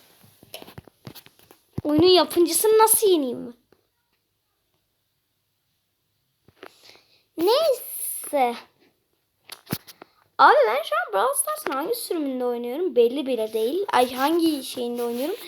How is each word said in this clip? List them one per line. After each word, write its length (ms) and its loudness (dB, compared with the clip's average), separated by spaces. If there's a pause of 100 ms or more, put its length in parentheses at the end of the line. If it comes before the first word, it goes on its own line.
(1800)
Oyunun 240 4
yapımcısını 680 4
nasıl 300 4
yeneyim 380 0
ben? 80 -14 (3750)
Neyse. 1160 -2 (1800)
Abi, 180 8 (120)
ben 160 -2
şu 120 -6
an 180 -4
Brawl 260 0
Stars'ın 320 -6
hangi 240 -4
sürümünde 500 -6
oynuyorum 500 -6
belli 300 2
bile 280 -4
değil. 400 -2
Ay, 200 2
hangi 500 0
şeyinde 400 -6
oynuyorum. 320 -4 (120)